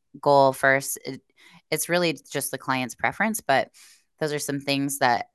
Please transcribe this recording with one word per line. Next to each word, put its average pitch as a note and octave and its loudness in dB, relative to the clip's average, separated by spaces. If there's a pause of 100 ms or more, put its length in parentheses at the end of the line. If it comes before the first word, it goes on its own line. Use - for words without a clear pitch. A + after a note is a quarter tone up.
(220)
goal C#3 6
first, C3+ 0
it, C3+ -12 (500)
it's D#3 -4
really E3+ 0 (140)
just C#3 -6
the C3+ -8
client's B2+ -4
preference, G#3 -2
but C3+ 0 (500)
those D3+ -4
are D3 -4
some C#3+ -6
things C#3 -4
that B2 2